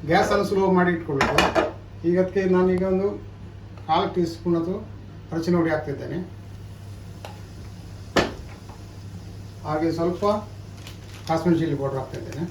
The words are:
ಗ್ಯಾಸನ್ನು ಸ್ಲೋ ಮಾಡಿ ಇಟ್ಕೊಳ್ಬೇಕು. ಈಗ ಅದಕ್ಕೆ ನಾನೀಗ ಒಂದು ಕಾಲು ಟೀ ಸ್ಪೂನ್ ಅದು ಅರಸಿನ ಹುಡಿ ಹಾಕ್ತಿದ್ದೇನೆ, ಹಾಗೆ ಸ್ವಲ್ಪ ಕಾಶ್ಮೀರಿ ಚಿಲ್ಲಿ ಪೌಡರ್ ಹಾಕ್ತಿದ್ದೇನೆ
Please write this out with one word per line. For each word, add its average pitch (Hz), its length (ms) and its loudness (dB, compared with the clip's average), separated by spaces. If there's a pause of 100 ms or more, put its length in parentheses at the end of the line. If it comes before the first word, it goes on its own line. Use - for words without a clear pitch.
ಗ್ಯಾಸನ್ನು 196 360 6
ಸ್ಲೋ 190 260 4
ಮಾಡಿ 180 240 6
ಇಟ್ಕೊಳ್ಬೇಕು. 156 420 2 (720)
ಈಗ 175 120 4
ಅದಕ್ಕೆ 185 220 2 (140)
ನಾನೀಗ 185 280 6 (100)
ಒಂದು 190 140 2 (800)
ಕಾಲು 175 280 4
ಟೀ 175 100 4
ಸ್ಪೂನ್ 170 360 0
ಅದು 175 120 -2 (580)
ಅರಸಿನ 165 240 2
ಹುಡಿ 165 140 6
ಹಾಕ್ತಿದ್ದೇನೆ, 135 480 -2 (3500)
ಹಾಗೆ 156 280 2
ಸ್ವಲ್ಪ 180 340 2 (1000)
ಕಾಶ್ಮೀರಿ 165 320 4
ಚಿಲ್ಲಿ 147 220 0
ಪೌಡರ್ 135 200 0
ಹಾಕ್ತಿದ್ದೇನೆ 123 500 -6